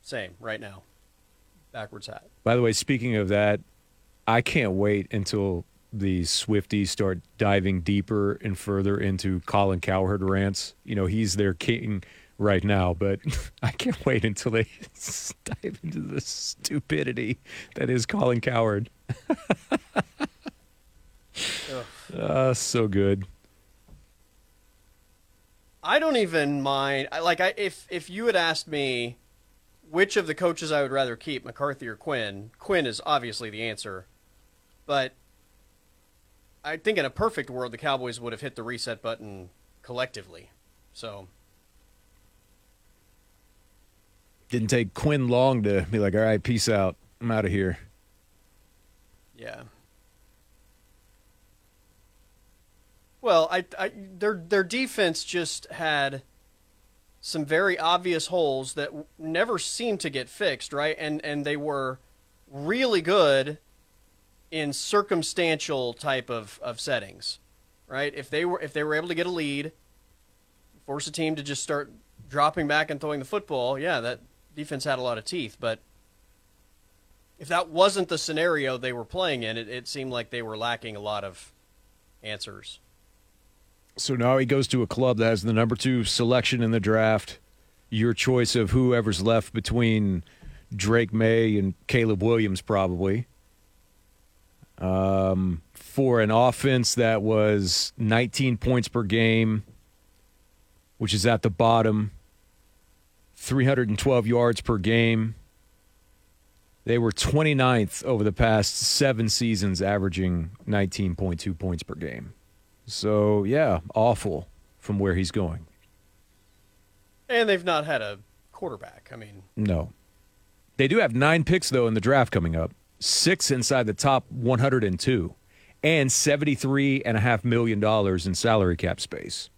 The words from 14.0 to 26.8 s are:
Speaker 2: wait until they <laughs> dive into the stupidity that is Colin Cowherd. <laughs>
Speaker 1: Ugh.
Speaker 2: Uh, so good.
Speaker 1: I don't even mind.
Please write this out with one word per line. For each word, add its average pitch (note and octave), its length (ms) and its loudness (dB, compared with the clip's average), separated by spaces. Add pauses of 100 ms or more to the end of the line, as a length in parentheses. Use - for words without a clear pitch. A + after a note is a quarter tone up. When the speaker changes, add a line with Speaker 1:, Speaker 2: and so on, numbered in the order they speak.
Speaker 2:
wait B2+ 200 2
until A2 260 -2
they A2+ 120 2
<laughs> - 840 -12
dive - 380 -10
into - 180 -8
the C#3+ 180 -6
stupidity - 1160 -6 (380)
that B2+ 160 -2
is A#2+ 160 0
Colin B2+ 340 2
Cowherd. A2+ 480 0 (400)
<laughs> - 0 - (2500)
Speaker 1:
Ugh. B2 140 -10 (320)
Speaker 2:
Uh, C3 360 2
so A2+ 340 0
good. G2 380 2 (2500)
Speaker 1:
I G#3 160 2
don't D4+ 180 2
even D3+ 440 0
mind. C#3 500 0